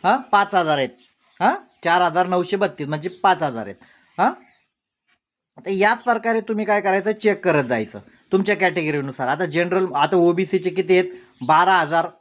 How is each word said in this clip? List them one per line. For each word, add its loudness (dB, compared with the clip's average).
हां, 2
पाच 0
हजार 2
आहेत. -2
हां, 2
चार 2
हजार 2
नऊशे -2
बत्तीस -4
म्हणजे -6
पाच 0
हजार -6
आहेत. -14
हां, 0
आता -10
याच 2
प्रकारे 0
तुम्ही -4
काय 2
करायचं, 0
चेक 0
करत 4
जायचं -4
तुमच्या 0
कॅटेगरीनुसार. -2
आता -2
जनरल, -2
आता 2
ओबीसीचे 2
किती 0
आहेत, 0
बारा 4
हजार 0